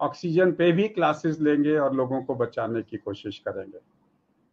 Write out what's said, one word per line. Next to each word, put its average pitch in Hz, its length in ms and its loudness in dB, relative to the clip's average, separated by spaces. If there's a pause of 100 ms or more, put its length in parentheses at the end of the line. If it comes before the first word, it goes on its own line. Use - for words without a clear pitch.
ऑक्सीजन 170 500 2
पे 165 200 4
भी 190 160 2
क्लासेस 160 540 0
लेंगे 151 360 4
और 135 160 2
लोगों 131 300 -2
को 131 120 -4
बचाने 117 460 -2
की 107 160 -10
कोशिश 101 500 -10
करेंगे। 95 320 -10 (720)